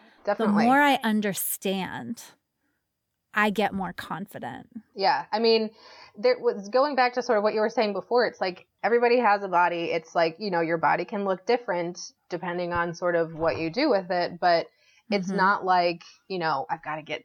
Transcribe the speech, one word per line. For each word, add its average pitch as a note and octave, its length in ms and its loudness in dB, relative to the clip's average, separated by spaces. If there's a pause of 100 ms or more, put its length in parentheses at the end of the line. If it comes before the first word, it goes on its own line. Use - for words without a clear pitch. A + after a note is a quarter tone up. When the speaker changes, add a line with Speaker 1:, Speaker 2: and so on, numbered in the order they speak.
(240)
Speaker 1:
definitely. G#3 220 0
Speaker 2:
The - 20 2
more A#3 320 4
I C#4+ 220 4
understand, G3 1200 -4 (1120)
I G#3+ 160 2
get G3 220 0
more F#3+ 200 -6
confident. - 760 -12 (260)
Speaker 1:
Yeah. E3 380 0
I G#3+ 60 -2
mean, A3 320 2 (460)
there A#3+ 220 2
was, G3+ 300 -2
going C4 280 2
back B3 180 2
to B3+ 80 -4
sort A3+ 160 2
of G3+ 60 0
what G#3+ 100 2
you A3 60 0
were A3 100 2
saying G#3+ 220 0
before, G#3+ 340 0
it's - 140 -6
like, F#3 260 -6 (160)
everybody A#3+ 360 4
has G#3 240 4
a G3 60 -6
body. F3 440 2
It's E3 220 -4
like, E3 240 2
you G#3+ 120 -4
know, E3+ 100 0
your E3 180 0
body D#3+ 260 2
can G3+ 200 -6
look F#3+ 220 -2
different F3+ 520 -2 (300)
depending F3 440 -6
on F3 220 -2
sort F3 200 -2
of E3 200 0
what D#3 240 -2
you D#3+ 120 -2
do C4+ 200 0
with F#3+ 200 0
it, F3 300 -4
but E3+ 260 4 (440)
it's G3 200 -2
Speaker 2:
Mm-hmm. - 20 -4
Speaker 1:
not F#3+ 320 2
like, F3 400 2 (240)
you F#3+ 100 -6
know, D#3 320 -2
"I've D#3+ 140 -8
gotta D3+ 180 -8
get," D#3 220 -10